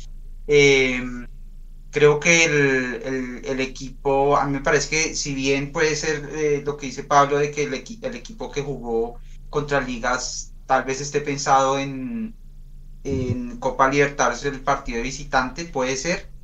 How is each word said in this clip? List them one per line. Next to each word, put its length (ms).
eh, 520
creo 260
que 260
el, 600
el, 420
el 140
equipo, 760
a 100
mí 60
me 80
parece 300
que 240
si 180
bien 380
puede 240
ser, 400
eh, 320
lo 100
que 100
dice 180
Pablo, 340
de 140
que 100
el 100
equi-, 320
el 120
equipo 340
que 120
jugó 580
contra 320
ligas 720
tal 180
vez 160
esté 200
pensado 580
en, 560
en 540
Copa 300
Libertadores, 560
el 160
partido 380
de 60
visitante, 600
puede 320
ser. 320